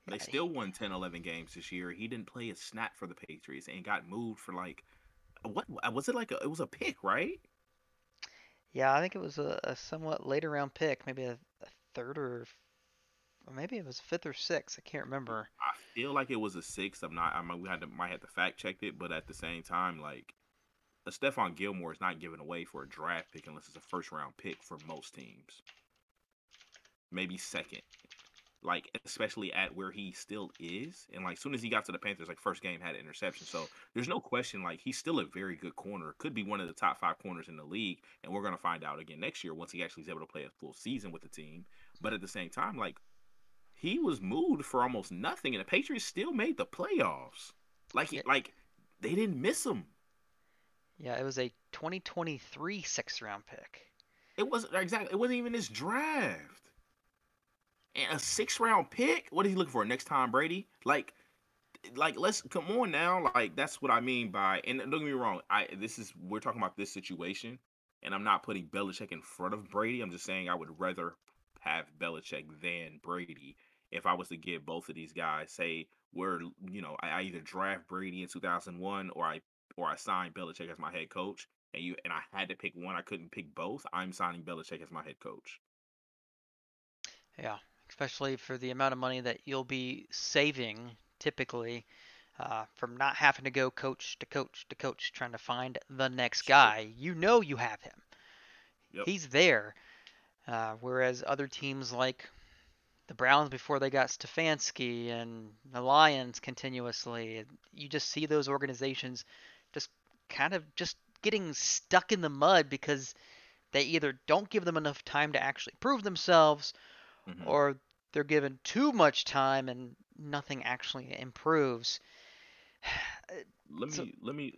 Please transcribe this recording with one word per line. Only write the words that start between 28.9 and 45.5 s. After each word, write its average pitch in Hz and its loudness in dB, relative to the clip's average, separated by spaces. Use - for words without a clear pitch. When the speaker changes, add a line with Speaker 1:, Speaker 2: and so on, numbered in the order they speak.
Speaker 1:
especially 107 -4
at 95 0
where 95 -6
he 95 -10
still - -10
is. 104 -10
And, 92 -8
like, 87 -6
as - -16
soon 139 -6
as 117 -4
he 117 -4
got 110 2
to 92 -8
the 87 -6
Panthers, 87 -6
like, 85 -12
first 92 -4
game 87 -6
had 85 -8
an 53 -10
interception. - -8
So, 80 -6
there's 123 -2
no 220 -2
question, 120 -4
like, 85 -6
he's - -4
still 160 0
a 90 0
very 92 -8
good 82 -12
corner. 87 -10
Could 80 -6
be 110 -4
one 101 -4
of 90 -4
the 82 -10
top - 0
five 82 0
corners 87 -8
in 80 -14
the 76 -14
league. 90 -4
And - -8
we're 98 -4
gonna 92 -2
find 82 -2
out 73 -6
again 78 -14
next 120 -6
year 82 -6
once 82 -10
he 87 -6
actually 82 -8
is 85 -12
able 78 -8
to 76 -12
play 76 -10
a 67 -14
full 71 -16
season 107 -8
with 82 -12
the 78 -16
team. 78 -16
But 110 -2
at 101 -4
the 95 -10
same 90 -6
time, - -2
like, 101 -6
he 196 -2
was 175 0
moved 143 2
for 123 2
almost 123 0
nothing, 117 -4